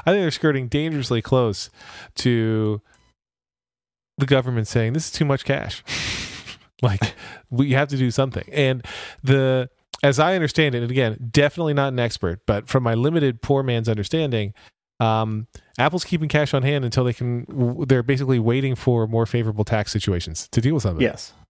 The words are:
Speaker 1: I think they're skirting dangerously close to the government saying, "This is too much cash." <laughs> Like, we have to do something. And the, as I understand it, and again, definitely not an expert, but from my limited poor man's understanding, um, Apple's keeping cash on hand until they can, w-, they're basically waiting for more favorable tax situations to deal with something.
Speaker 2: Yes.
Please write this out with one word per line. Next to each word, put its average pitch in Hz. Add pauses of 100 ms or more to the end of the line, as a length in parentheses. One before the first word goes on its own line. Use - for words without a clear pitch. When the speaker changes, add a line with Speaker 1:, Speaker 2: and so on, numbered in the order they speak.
Speaker 1:
I 170
think 202
they're 165
skirting 135
dangerously 143
close 120 (460)
to 110 (1400)
the 139
government 127
saying, 117
"This 156
is -
too -
much 139
cash." -
<laughs> - (880)
Like, 104 (340)
we 131
have 139
to 143
do 127
something. 135
And 131 (380)
the, 131 (360)
as 143
I 175
understand 151
it, 120
and 117
again, 120
definitely 147
not 139
an 127
expert, 104
but 104
from 131
my 113
limited 135
poor 135
man's 117
understanding, 110 (460)
um, 110 (280)
Apple's 156
keeping 156
cash 147
on 131
hand 139
until 120
they 123
can, 120
w-, 127
they're 127
basically 131
waiting 123
for 117
more 113
favorable 110
tax 107
situations 87
to -
deal 135
with 131
something. 92
Speaker 2:
Yes. - (180)